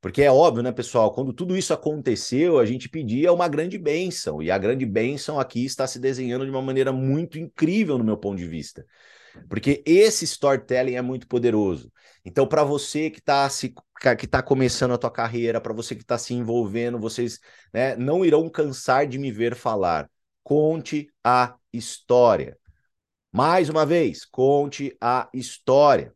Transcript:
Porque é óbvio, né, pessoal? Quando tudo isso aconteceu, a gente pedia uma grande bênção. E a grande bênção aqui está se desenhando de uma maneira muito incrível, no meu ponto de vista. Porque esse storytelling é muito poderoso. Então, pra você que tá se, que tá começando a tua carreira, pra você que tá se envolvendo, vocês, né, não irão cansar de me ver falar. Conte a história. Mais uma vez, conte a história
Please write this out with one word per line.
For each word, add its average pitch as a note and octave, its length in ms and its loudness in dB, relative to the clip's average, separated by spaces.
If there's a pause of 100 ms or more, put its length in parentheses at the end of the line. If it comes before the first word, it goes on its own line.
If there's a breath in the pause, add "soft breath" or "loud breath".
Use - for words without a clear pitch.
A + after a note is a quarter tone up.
Porque G2 200 -2
é C#3+ 100 6
óbvio, C3 300 6
né, B2 100 -4
pessoal? A2+ 420 0
Quando C3+ 200 -6
tudo F#3 240 -4
isso F3+ 160 -2
aconteceu, D3 840 0
a A#2 60 4
gente B2 220 -6
pedia D3+ 460 0
uma F3 140 2
grande E3 300 -4
bênção. D#3 640 -4
E D#2+ 100 -2
a F#2+ 60 2
grande B2 280 0
bênção B2+ 540 -4
aqui B2+ 260 -4
está C3+ 220 -4
se B2+ 120 -10
desenhando B2+ 460 -4
de C3+ 60 -8
uma C3 100 -4
maneira C3 320 0
muito C#3 460 -2
incrível, E3 580 -2
no A#2+ 60 0
meu G#2+ 140 2
ponto G2 200 -6
de F2 80 -8
vista. E2 400 -12 (640 soft breath)
Porque C#3 360 -2
esse G3 400 4
storytelling C3 680 -2
é B2 80 -4
muito B2 260 -8
poderoso. G#2 640 0 (320 soft breath)
Então, B2+ 240 0
pra D3 160 2
você D3 460 -4
que D#3 120 -20
tá C#3 280 2
se, - 240 -8 (440)
que - 100 -10
tá C3 140 0
começando C3 520 0
a A#2+ 40 -2
tua A#2+ 140 -4
carreira, A#2 500 -4
pra A2 120 -8
você A2+ 220 -10
que G#2+ 100 -20
tá A#2+ 120 -2
se - 160 -8
envolvendo, A#2+ 680 -4
vocês, A2+ 400 -6 (340 soft breath)
né, B2 220 -2
não D3 300 0
irão D#3+ 240 6
cansar C#3+ 580 0
de B2+ 100 -8
me C#3 140 -6
ver A#2 240 -2
falar. F2+ 540 -2 (340)
Conte D3+ 680 -2 (140)
a B2 320 2 (180)
história. A#2 840 2 (800)
Mais D#3+ 320 2
uma D#3 180 2
vez, D3 380 0
conte C#3 800 0
a A#2+ 320 0
história C3 840 2